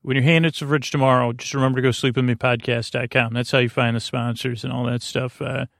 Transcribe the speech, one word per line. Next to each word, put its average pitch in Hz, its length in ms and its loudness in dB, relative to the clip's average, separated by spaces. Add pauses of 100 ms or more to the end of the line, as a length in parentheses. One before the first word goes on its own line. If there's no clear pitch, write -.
When 131 140 -2
you're 131 80 4
handed 165 320 4
to 147 100 -6
the 139 40 -10
fridge 147 200 0
tomorrow, 127 440 2
just - 200 -10
remember 131 240 2
to 127 60 0
go 127 80 4
sleep 120 240 0
with 127 100 2
me 123 80 2
podcast 120 580 -2
dot 120 200 -4
com. 117 220 0
That's 120 180 -2
how 135 80 4
you 120 100 2
find 117 260 0
the 113 40 -2
sponsors 120 640 -4
and 127 100 -6
all 123 120 -2
that 120 180 -2
stuff. - 360 -6
Uh, 127 280 -4 (120)